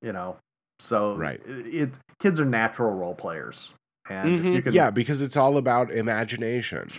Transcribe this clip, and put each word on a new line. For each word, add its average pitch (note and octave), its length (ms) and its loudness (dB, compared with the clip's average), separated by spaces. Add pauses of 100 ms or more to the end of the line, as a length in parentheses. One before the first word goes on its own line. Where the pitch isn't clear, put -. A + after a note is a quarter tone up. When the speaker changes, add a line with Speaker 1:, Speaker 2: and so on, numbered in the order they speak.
Speaker 1:
you A2+ 120 -6
know? F2+ 240 -8 (420)
So G#2 380 0
Speaker 2:
Right. D2 280 -6
Speaker 1:
it, B2 220 -12
it, C#3+ 320 -2 (200)
kids F3+ 200 4
are D3 60 4
natural A2+ 500 2
role F2+ 180 -4
players. D#2+ 600 -10 (360)
And F#2+ 240 -2
if E3+ 80 2
Speaker 3:
Mm-hmm. F3+ 140 2
Speaker 1:
you C3 80 2
can B2+ 100 2
Speaker 2:
Yeah, D#3 160 6
because B2 320 0
it's C#3 160 0
all C#3 200 6
about B2 340 2
imagination. A2+ 1080 -2